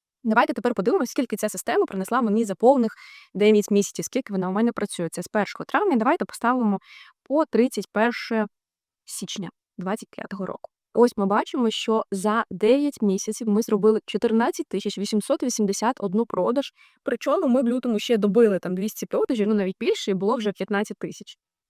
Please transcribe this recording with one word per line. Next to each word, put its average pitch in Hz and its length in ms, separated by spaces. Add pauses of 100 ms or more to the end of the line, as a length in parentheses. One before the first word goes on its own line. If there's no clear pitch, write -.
(240)
Давайте 240 280
тепер 240 220
подивимось, 240 360
скільки 247 260
ця 214 120
система - 380
принесла 208 360
мені 220 220
за 202 100
повних 233 400 (400)
дев'ять 208 360
місяців, 202 340
скільки - 280
вона 185 160
у 185 40
мене 226 200
працює. 180 400
Це 175 100
з - 60
першого - 360
травня, 359 320
давайте 269 280
поставимо 233 540 (440)
по 302 220
тридцять 233 480
перше 220 540 (580)
січня - 460 (280)
двадцять 190 320
п'ятого - 360
року. - 240 (240)
Ось 233 220
ми 202 100
бачимо, 226 440
що 220 400
за 208 400
дев'ять 262 520
місяців 214 460
ми 208 140
зробили 214 440
чотирнадцять 233 640
тисяч - 300
вісімсот 208 440
вісімдесят 220 580
одну 208 260
продаж, 240 460 (300)
причому 285 460
ми 247 140
в 233 60
лютому 247 300
ще 233 180
добили 208 420
там 175 160
двісті 196 320
продажів, 214 420
ну, 220 60
навіть 190 260
більше, 349 300
і 196 40
було 196 220
вже 214 160
п'ятнадцять 202 460
тисяч. - 380 (340)